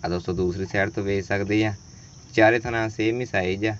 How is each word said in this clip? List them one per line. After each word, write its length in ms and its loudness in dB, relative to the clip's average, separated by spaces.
ਆ 40 -4
ਦੋਸਤੋ 240 -4
ਦੂਸਰੀ 340 -2
ਸਾਈਡ 240 0
ਤੋਂ 120 -4
ਵੇਖ 220 -2
ਸਕਦੇ 420 0
ਆ, 80 -2
ਚਾਰੇ 240 6
ਥਣਾਂ 300 -2
ਸੇਮ 320 0
ਹੀ 60 -4
ਸਾਈਜ਼ 400 -2
ਆ 140 -2